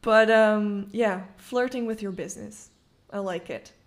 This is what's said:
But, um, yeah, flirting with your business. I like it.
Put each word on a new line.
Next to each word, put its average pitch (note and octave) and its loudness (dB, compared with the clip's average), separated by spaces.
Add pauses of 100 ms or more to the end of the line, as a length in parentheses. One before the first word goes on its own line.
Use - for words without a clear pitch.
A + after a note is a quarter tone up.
But, A3 4
um, G#3+ 2
yeah, G#3 -2 (140)
flirting B3+ -4
with A3 -6
your G3 -8
business. G3+ -14 (420)
I G3+ -8
like F#3 -8
it. - -14 (140)